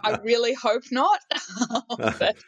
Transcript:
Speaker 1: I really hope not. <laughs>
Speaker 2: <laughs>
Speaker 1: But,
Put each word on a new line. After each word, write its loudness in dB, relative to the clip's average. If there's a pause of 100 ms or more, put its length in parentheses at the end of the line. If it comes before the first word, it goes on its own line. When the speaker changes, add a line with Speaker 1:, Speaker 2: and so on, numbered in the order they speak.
Speaker 1:
I 0
really 2
hope 0
not. 2
<laughs> -20
Speaker 2:
<laughs> -4
Speaker 1:
But, 0 (120)